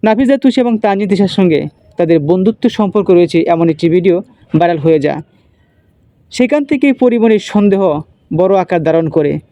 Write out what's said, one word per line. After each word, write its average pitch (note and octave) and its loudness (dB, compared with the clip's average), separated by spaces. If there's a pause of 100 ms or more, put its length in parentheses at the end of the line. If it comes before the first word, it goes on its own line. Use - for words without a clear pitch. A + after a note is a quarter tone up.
নাফিজা A#3+ 2
তুষি C4+ 0
এবং A#3 0
তানজিন G3+ -2
তিশার G3 0
সঙ্গে E3 0 (320)
তাদের E3 2
বন্ধুত্ব F#3 0
সম্পর্ক G3+ -2
রয়েছে F3 2
এমন E3+ 0
একটি D#3+ -2
ভিডিও F3+ 0 (360)
ভাইরাল E3+ 0
হয়ে D#3 0
যায়। C#3+ -4 (1080)
সেখান C#4 -2
থেকেই C#4 0
পরিমণির A3+ 2
সন্দেহ G3 0 (320)
বড় F#3 2
আকার F3+ -2
ধারণ D#3+ 0
করে। D3 -2 (120)